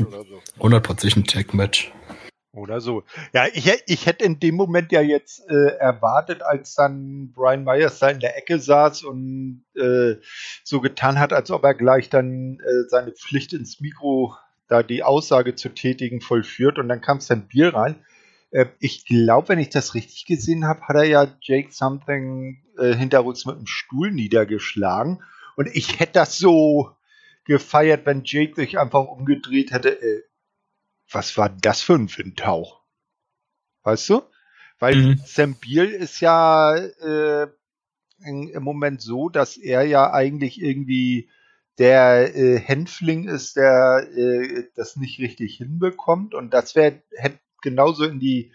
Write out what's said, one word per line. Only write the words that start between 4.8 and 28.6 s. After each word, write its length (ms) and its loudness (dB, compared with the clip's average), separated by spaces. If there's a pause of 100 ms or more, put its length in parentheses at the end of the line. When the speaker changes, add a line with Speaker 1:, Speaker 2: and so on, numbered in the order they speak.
Speaker 1:
ja 80 4
jetzt, 500 -2
äh, 280 2
erwartet, 640 0
als 320 -6
dann 580 -4
Brian 320 0
Myers 340 0
da 120 2
in 100 -6
der 160 -4
Ecke 240 -4
saß 440 2
und, 600 -12 (120)
äh, 400 0 (460)
so 180 -4
getan 380 -2
hat, 140 0
als 180 -2
ob 140 0
er 100 4
gleich 360 2
dann, 500 -2
äh, 280 -2
seine 240 -2
Pflicht 420 -8
ins 260 -14
Mikro, 560 -4 (320)
da 140 4
die 200 -6
Aussage 540 2
zu 120 -14
tätigen, 520 -6
vollführt. 580 0
Und 100 -4
dann 120 -4
kam 200 0
Sam 280 -4
Beal 220 4
rein. 260 -2 (560)
Äh, 140 4 (120)
ich 260 -6
glaub, 440 4
wenn 100 0
ich 120 -4
das 240 -4
richtig 320 -12
gesehen 400 -2
hab, 160 -4
hat 140 -2
er 80 6
ja 220 4 (160)
Jake 300 -2
Something, 880 -8 (160)
äh, 160 2
hinterrücks 520 0
mit 120 -8
dem 80 -18
Stuhl 460 -6
niedergeschlagen. 1120 -2 (340)
Und 180 -2
ich 240 -6
hätte 160 -2
das 240 2
so 520 4 (540)
gefeiert, 640 2
wenn 180 0
Jake 300 -2
sich 240 -4